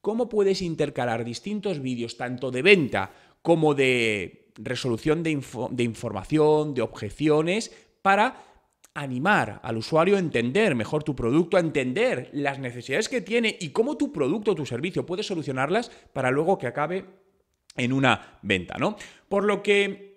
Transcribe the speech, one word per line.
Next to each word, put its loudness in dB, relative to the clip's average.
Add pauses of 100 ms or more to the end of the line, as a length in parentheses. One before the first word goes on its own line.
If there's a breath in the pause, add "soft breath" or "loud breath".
cómo -2
puedes 2
intercalar -2
distintos -6
vídeos, -4
tanto -6
de -4
venta 4 (300 loud breath)
como 4
de 2 (160)
resolución -2
de -2
info-, -6
de -2
información, 0
de 0
objeciones, 0 (280 loud breath)
para 2 (500 loud breath)
animar 0
al -4
usuario 2
a 0
entender 0
mejor -2
tu -4
producto, 2
a 6
entender -2
las -2
necesidades -4
que -2
tiene 0
y -8
cómo 0
tu -2
producto 0
o 2
tu -4
servicio -4
puede -6
solucionarlas -2 (220 loud breath)
para 0
luego 2
que -4
acabe -4 (680)
en 0
una 2
venta, 0
¿no? 0 (320 loud breath)
Por 2
lo 0
que 0